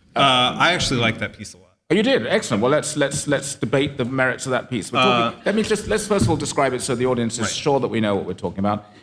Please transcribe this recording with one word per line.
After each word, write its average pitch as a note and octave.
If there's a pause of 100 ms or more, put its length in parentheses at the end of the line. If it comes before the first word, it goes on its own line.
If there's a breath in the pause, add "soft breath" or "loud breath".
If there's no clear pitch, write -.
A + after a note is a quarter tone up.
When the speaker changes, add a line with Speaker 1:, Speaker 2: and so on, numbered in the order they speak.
(160 soft breath)
Speaker 1:
Uh, B2+
I D#3
actually C#3+
like A2+
that -
piece -
a F2+
lot. F2+ (240)
Speaker 2:
Oh, E3
you G#3+
did? A3
Excellent. C#3
Well, B2+
let's, -
let's, C#3+
let's C#3+
debate C#3
the B2+
merits C3
of C3+
that A#2+
piece. G2+
We're C3
talking, A#2+
Speaker 1:
Uh, -
Speaker 2:
let G3+
me A3
just, G#3
let's G#3
first G3+
of -
all D#3
describe C3+
it A#2+
so C3
the B2
audience A#2+
is -
Speaker 1:
Right. G#2
Speaker 2:
sure C#3
that B2
we A2+
know G#2
what F2
we're F2+
talking F2+
about. G#2 (180 loud breath)